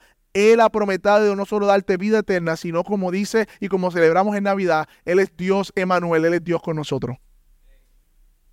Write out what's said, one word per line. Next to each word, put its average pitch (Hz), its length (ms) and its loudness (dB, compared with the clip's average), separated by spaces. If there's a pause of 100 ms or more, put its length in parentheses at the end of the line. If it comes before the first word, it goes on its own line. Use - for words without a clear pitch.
(340)
Él 220 260 4
ha 220 80 6
prometido 208 680 2
no 196 120 -4
solo 208 180 -2
darte 196 320 2
vida 214 220 0
eterna, 170 380 -2
sino 170 280 -4
como 196 260 -4
dice 202 380 -2 (100)
y 202 100 -8
como 180 220 -2
celebramos 175 460 2
en 202 80 -4
Navidad, 180 420 0 (200)
Él 175 120 2
es 190 160 0
Dios 190 420 -2
Emanuel, 175 500 0
Él 170 80 2
es 175 100 -2
Dios 170 160 -2
con 165 160 -6
nosotros". 135 400 -6 (1400)